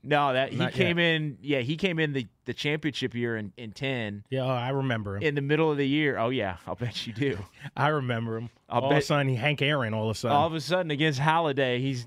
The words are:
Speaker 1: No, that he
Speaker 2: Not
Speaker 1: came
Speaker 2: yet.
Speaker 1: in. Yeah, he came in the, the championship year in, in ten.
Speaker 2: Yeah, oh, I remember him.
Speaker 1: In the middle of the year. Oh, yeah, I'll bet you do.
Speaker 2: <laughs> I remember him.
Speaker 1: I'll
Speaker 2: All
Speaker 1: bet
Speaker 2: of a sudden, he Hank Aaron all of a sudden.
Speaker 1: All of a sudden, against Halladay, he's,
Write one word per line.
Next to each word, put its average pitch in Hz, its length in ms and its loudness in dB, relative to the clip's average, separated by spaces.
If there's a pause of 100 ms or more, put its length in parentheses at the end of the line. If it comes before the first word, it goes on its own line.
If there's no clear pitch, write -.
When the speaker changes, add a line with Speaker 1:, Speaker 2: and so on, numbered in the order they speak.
Speaker 1:
No, 143 320 2
that 131 180 0
he 113 60 -4
Speaker 2:
Not 120 160 0
Speaker 1:
came 175 240 2
Speaker 2:
yet. 170 60 4 (100)
Speaker 1:
in. 151 260 -4
Yeah, 139 200 0
he 139 160 -2
came 175 220 0
in 151 140 0
the, 131 140 -2 (180)
the 120 80 -8
championship 147 640 -4
year 117 240 -2
in, 104 180 -8
in 117 160 -12
ten. 110 560 -4
Speaker 2:
Yeah, 131 140 -2
oh, 127 60 -2
I 127 220 -2
remember 117 460 -2
him. 104 60 -4
Speaker 1:
In 151 120 2
the 143 60 0
middle 151 300 2
of 143 80 0
the 139 100 2
year. 139 300 2
Oh, 113 100 2
yeah, 104 280 -2 (100)
I'll 110 80 -6
bet 117 320 -6
you 113 80 -8
do. 117 240 -2 (200)
Speaker 2:
<laughs> - 180 -14
I 135 120 2
remember 120 500 -2
him. 117 120 -10 (180)
Speaker 1:
I'll 120 140 2
Speaker 2:
All 135 80 0
Speaker 1:
bet 147 80 6
Speaker 2:
of 143 60 2
a - 20 -6
sudden, 143 220 2
he 127 80 2
Hank 143 260 0
Aaron 135 320 0
all 110 160 0
of 104 60 -2
a - 20 -10
sudden. 127 180 2
Speaker 1:
All 147 120 6
of 160 40 -2
a 160 80 -2
sudden, 165 300 0
against 147 300 2
Halladay, 143 600 2
he's, 127 260 -4